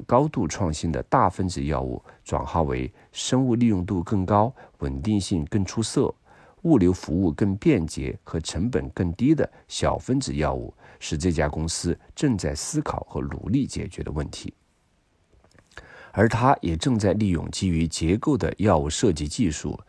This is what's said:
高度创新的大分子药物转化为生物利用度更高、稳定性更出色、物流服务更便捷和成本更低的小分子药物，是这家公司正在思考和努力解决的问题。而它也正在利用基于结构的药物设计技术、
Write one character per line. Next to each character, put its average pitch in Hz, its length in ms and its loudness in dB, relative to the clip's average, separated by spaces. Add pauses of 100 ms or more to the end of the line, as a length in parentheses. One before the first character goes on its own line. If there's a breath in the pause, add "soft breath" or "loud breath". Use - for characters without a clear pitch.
高 131 240 4
度 110 220 -2
创 78 260 -2
新 82 160 -2
的 67 140 -2
大 117 260 4
分 92 180 -2
子 69 160 -4
药 71 160 -2
物 64 220 -6 (220 loud breath)
转 69 200 -2
化 80 180 0
为 64 300 -2 (200 soft breath)
生 131 340 0
物 120 80 4
利 117 120 4
用 95 200 2
度 95 160 -2
更 95 240 0
高、 107 260 4 (280 loud breath)
稳 69 200 -4
定 104 180 2
性 87 260 0
更 98 200 0
出 - 160 -4
色、 - 320 0 (500 soft breath)
物 165 140 6
流 92 160 6
服 90 300 -2
务 85 80 2
更 98 260 0
便 104 300 2
捷 67 380 -8
和 80 160 -4
成 85 280 -4
本 71 220 -2
更 87 220 -2
低 127 200 2
的 - 160 2 (200 soft breath)
小 - 280 0
分 131 240 -2
子 71 140 -6
药 71 180 0
物， 60 220 -8 (240 loud breath)
是 - 180 -6
这 82 140 2
家 76 180 0
公 78 200 -4
司 - 280 -2 (200 soft breath)
正 131 200 2
在 78 160 -4
思 151 300 -4
考 - 260 -6
和 71 120 -6
努 - 280 -8
力 120 160 2
解 73 220 -6
决 - 160 -12
的 71 80 -8
问 73 180 -4
题。 - 240 -12 (1600 loud breath)
而 113 160 4
它 123 320 4
也 82 160 -2
正 120 220 0
在 101 140 2
利 107 160 2
用 85 240 0
基 95 160 -2
于 82 180 2
结 82 300 0
构 135 200 0
的 - 220 -2
药 92 180 4
物 73 140 0
设 101 220 2
计 78 160 -4
技 92 200 0
术、 76 300 -4 (100)